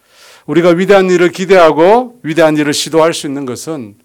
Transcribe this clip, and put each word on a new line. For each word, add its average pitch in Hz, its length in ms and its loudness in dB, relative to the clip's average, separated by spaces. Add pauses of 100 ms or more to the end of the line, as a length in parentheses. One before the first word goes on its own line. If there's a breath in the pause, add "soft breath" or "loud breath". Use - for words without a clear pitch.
(460 soft breath)
우리가 170 240 2
위대한 190 400 2
일을 175 200 2
기대하고 180 920 2
위대한 156 340 0
일을 147 160 -2
시도할 156 420 -2
수 - 120 -12
있는 139 200 -10
것은 123 580 -12